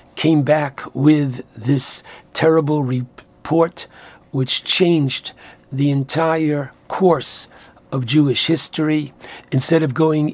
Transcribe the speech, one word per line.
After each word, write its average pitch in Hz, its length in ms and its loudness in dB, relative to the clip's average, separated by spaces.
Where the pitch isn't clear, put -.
came 156 280 2
back 147 400 -2
with 143 500 2
this 123 480 -2
terrible 151 500 2
report 131 1040 -4
which 131 320 -4
changed 165 680 0
the 139 180 0
entire 151 840 -2
course - 600 0
of 131 140 -4
Jewish 139 420 2
history. 156 640 -2
Instead 156 320 2
of 139 100 -2
going 156 400 2